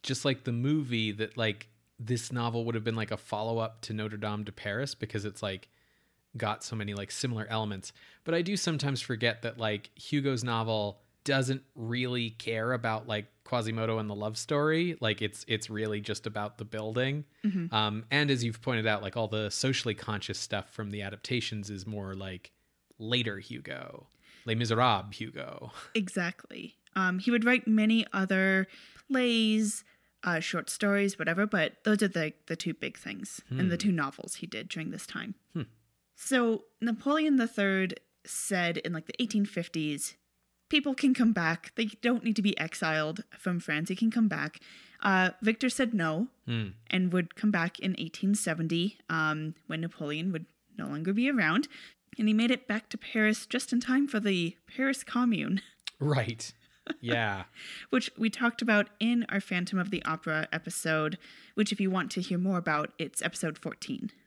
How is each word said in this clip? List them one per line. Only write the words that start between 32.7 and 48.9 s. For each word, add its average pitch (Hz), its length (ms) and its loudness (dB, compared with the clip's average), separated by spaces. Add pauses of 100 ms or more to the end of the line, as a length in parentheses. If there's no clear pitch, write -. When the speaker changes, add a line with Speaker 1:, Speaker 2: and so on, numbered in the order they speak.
Speaker 2:
big 131 240 -8
things - 420 -12 (100)
and 175 200 2
the 170 60 0
Speaker 1:
Hmm. 190 120 0
Speaker 2:
two 185 40 4
novels 143 440 -2
he 170 100 -10
did - 220 -10
during 156 220 -6
this - 160 -10
time. - 280 -8 (200)
Speaker 1:
Hmm. 160 80 -2 (540)
Speaker 2:
So 233 480 2 (160)
Napoleon 277 560 2
the 233 120 4
Third 190 500 2 (280)
said 175 520 0
in, - 140 -4
like, 160 140 -6
the - 140 -10
eighteen 214 240 2
fifties, 156 720 -2 (560)
"People 294 240 4
can 262 180 6
come 233 200 6
back. 165 420 2
They 220 120 0 (140)
don't 240 240 2
need 220 120 2
to 214 60 2
be 202 160 4
exiled 160 640 -2 (140)
from 180 220 -2
France. 156 280 -2
They 185 80 -2
can 226 140 4
come 220 180 4
back." 156 320 -4 (420)
Uh, 185 280 6 (120)
Victor 226 260 2
said 240 240 0
no 170 360 2 (180)
Speaker 1:
Hmm. 113 220 -2 (180)
Speaker 2:
and 180 260 2
would 175 220 0
come 214 160 2
back 175 300 0
in 185 180 0
eighteen 190 360 0
seventy, 170 640 0 (120)